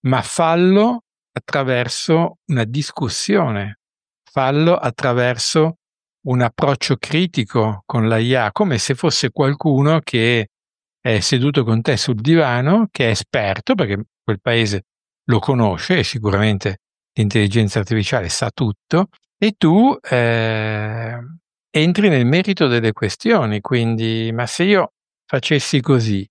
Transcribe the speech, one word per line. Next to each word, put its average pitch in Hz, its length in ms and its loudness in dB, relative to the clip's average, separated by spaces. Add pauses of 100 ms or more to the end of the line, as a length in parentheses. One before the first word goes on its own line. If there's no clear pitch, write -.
Ma 131 160 0
fallo 190 800 2 (280)
attraverso 135 1040 -2 (100)
una 123 160 0
discussione, 120 1160 -4 (440)
fallo 143 520 0
attraverso 123 1000 0 (480)
un 123 160 0
approccio 135 560 0
critico 117 880 -2
con 113 220 0
l'A 113 100 2
I 120 160 0
A, 113 180 0
come 160 280 0
se - 160 -2
fosse 139 340 -2
qualcuno 143 680 2
che 117 500 0 (500)
è 113 220 0
seduto 135 420 0
con 113 180 0
te 131 140 0
sul 113 240 -2
divano, 151 720 2
che 127 160 0
è - 40 2
esperto, - 640 -2
perché 107 280 -2 (200)
quel 101 180 -4
paese 110 440 0 (400)
lo 113 140 2
conosce 120 600 0
e 107 40 0
sicuramente 104 760 -2 (340)
l'intelligenza 104 680 0
artificiale 104 500 -2
sa - 240 -4
tutto, 156 540 -2 (300)
e 208 200 0
tu, 196 440 4
eh, 113 1160 -2 (520)
entri 175 400 2
nel 131 160 4
merito 175 420 2
delle 113 240 2
questioni, 113 680 0
quindi, 113 720 -2
"Ma 120 120 -4
se - 180 -4
io 196 300 2 (320)
facessi 143 560 0
così 110 500 0